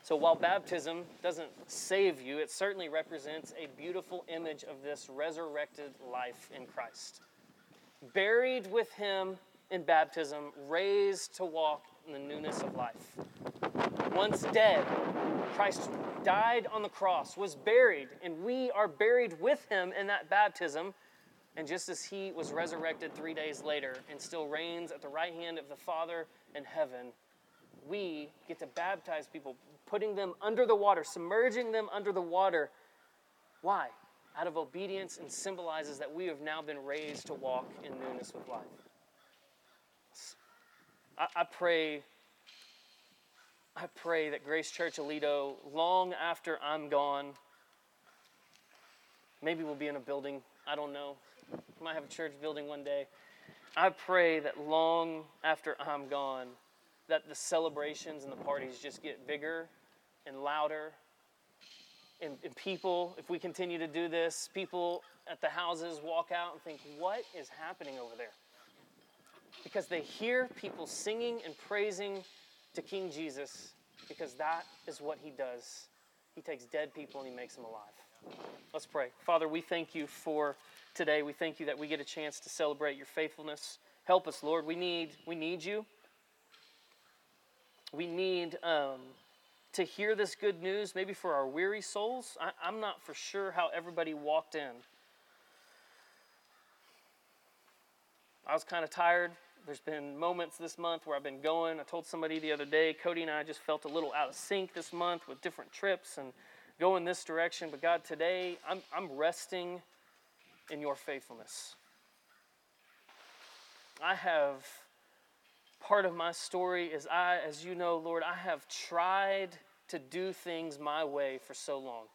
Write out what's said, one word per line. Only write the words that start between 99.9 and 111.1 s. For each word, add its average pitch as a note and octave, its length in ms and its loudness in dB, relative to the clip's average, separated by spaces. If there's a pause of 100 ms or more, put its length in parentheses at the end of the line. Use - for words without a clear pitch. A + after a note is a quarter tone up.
moments E3+ 400 -2
this E3+ 200 -10
month E3+ 280 -2
where D3+ 120 -2
I've C#3 60 -6
been C3+ 180 -8
going. D#3+ 380 0
I C#3+ 40 -8
told E3 220 -6
somebody D#3+ 340 -4
the D#3 140 -2
other D3 120 -2
day, D#3 280 6
Cody E3+ 280 -2
and D#3+ 100 -2
I D3+ 120 0
just D#3 160 -8
felt D3+ 240 -2
a D3+ 60 -6
little D3+ 240 0
out C#3+ 160 2
of C#3 60 -12
sync F#3+ 380 -2
this E3+ 200 -8
month F3 340 0
with C3 140 -12
different - 320 -8
trips - 440 0
and C3 140 -8 (480)
going F3+ 240 6
this F3 200 -2
direction. E3 480 0
But C#3 100 -10
God, E3+ 220 4
today, F3 540 -2 (120)
I'm, F#3 120 -2 (140)
I'm F3 160 -4
resting F3 720 -2 (880)
in D3 120 -6
your C#3+ 140 0
faithfulness. - 800 -10 (2250)